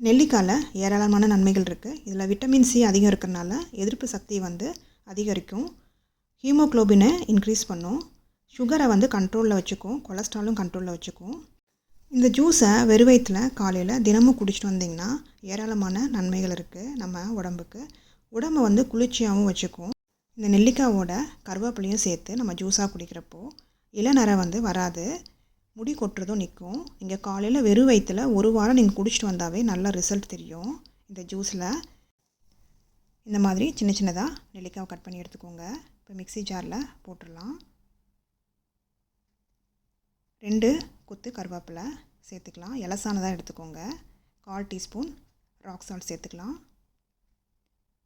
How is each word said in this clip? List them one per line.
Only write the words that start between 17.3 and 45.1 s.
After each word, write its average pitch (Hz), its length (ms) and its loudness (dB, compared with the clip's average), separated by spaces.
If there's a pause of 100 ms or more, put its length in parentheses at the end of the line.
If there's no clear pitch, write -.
உடம்புக்கு. 180 420 -10 (560)
உடம்பை 302 300 0
வந்து 208 160 6 (100)
குளிர்ச்சியாவும் 220 560 0
வச்சுக்கும். 180 420 -6 (480)
இந்த 214 160 -4
நெல்லிக்காவோட 208 580 4 (360)
கருவேப்பிலையும் 202 560 -4
சேர்த்து 185 360 -6
நம்ம 202 200 -4
ஜூஸா 190 320 -2
குடிக்கிறப்போ 170 500 -16 (580)
இளநரை 233 420 4
வந்து 175 260 -4
வராது, 180 380 -4 (720)
முடி 226 260 -6
கொட்டுறதும் 196 420 -6
நிக்கும். 185 360 -12 (200)
நீங்க 190 180 -8 (100)
காலையில 208 400 0
வெறும் 247 240 6
வயித்துல 214 460 2
ஒரு 214 200 4
வாரம் 247 220 4
நீங்க 202 200 4
குடிச்சிட்டு 208 320 -2
வந்தாவே 175 300 -4 (100)
நல்ல 185 260 -2
ரிசல்ட் 202 360 -4
தெரியும். 170 380 -12 (380)
இந்த 190 120 -18 (120)
ஜூஸ்ல 190 300 -8 (1600)
இந்த 208 220 -2
மாதிரி 190 200 -2 (120)
சின்ன 202 200 2
சின்னதா 190 280 -2 (280)
நெல்லிக்காவை 185 380 -16
கட் - 120 -20
பண்ணி 180 180 -18
எடுத்துக்கோங்க. 170 400 -20 (360)
இப்போ - 200 -20
மிக்ஸி 208 300 -12
ஜார்ல 180 280 -10 (280)
போட்டுடலாம். 175 500 -18 (3000)
ரெண்டு 214 220 0 (400)
கொத்து 208 280 -20
கருவேப்பிலை 175 480 -14 (440)
சேர்த்துக்கலாம், 185 460 -18 (100)
இலசானதா 190 500 -4
எடுத்துக்கோங்க. 165 460 -16 (640)
கால் 196 240 -12
டீஸ்பூன் 208 380 -12 (580)